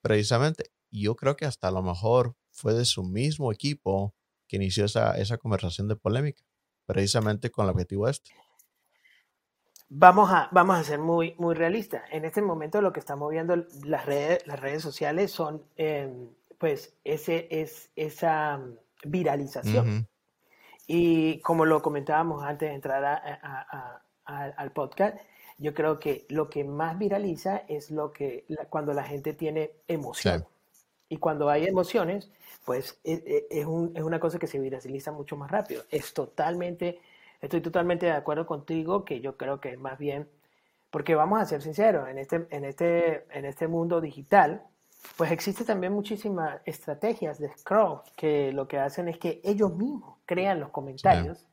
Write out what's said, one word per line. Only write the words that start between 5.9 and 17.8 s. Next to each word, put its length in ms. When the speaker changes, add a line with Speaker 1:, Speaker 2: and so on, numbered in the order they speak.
Speaker 1:
polémica, 460
precisamente 680
con 140
el 60
objetivo 380
este. 240
Speaker 2:
Vamos 420
a, 220
vamos 240
a 80
ser 140
muy, 400
muy 160
realistas. 560
En 140
este 180
momento 400
lo 100
que 80
estamos 300
viendo 260
las 220
redes, 400
las 140
redes 220
sociales 480
son, 320
em, 520
pues, 360
ese, 460
es, 460